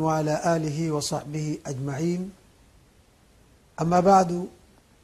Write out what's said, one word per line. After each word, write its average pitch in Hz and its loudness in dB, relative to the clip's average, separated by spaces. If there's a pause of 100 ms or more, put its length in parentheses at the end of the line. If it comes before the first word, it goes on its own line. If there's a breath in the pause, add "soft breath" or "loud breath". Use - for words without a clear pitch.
وعلى 156 0
آله 156 -2
وصحبه 151 -4
أجمعين. 151 -4 (1500)
أما 175 2
بعد، 180 4 (560)